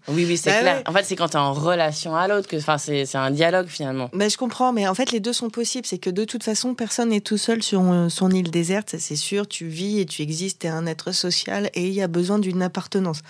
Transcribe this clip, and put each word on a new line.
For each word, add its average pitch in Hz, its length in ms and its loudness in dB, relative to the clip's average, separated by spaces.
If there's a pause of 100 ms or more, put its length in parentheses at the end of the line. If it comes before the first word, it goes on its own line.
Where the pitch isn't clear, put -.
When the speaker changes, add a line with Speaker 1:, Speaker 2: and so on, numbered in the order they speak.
Speaker 1:
on, 143 80 -2
oui, 175 100 2
oui, 170 120 0
c'est 185 140 0
Speaker 2:
Bah 208 100 4
Speaker 1:
clair. 240 160 4
Speaker 2:
ouais. 127 120 -4
Speaker 1:
En 165 40 -2
fait, 196 100 4
c'est 196 140 -4
quand 165 140 2
t'es 160 60 0
en 143 160 4
relation 160 640 0
à 180 140 2
l'autre 202 180 2
que, 165 100 -4
enfin, 151 220 2
c'est, 139 280 -2
c'est 135 120 -4
un 135 140 2
dialogue, 170 340 4
finalement. 135 460 -4
Speaker 2:
Mais 208 180 2
je - 80 -2
comprends, 254 340 0
mais 208 140 2
en 190 80 2
fait, 254 160 0
les 233 80 0
deux 214 140 -2
sont 233 180 -4
possibles. 233 340 -4
C'est 185 140 -6
que 185 120 -4
de 190 140 0
toute 220 200 -8
façon, 233 300 -2
personne 233 340 -2
n'est 208 120 4
tout 208 180 -2
seul 226 220 0
sur, 196 220 2
euh, 175 260 4
son 185 220 2
île 180 220 2
déserte, 175 380 0
ça, 165 100 -6
c'est 151 160 -6
sûr. 202 320 -2
Tu 165 180 -8
vis 185 320 -2
et 185 80 2
tu 156 160 -6
existes, 160 380 -4
t'es 175 80 -2
un 160 180 -2
être 160 240 -6
social 196 640 0
et 180 140 0
il 190 40 -2
y 196 100 0
a 190 40 2
besoin 180 320 2
d'une 185 240 2
appartenance. 180 680 -2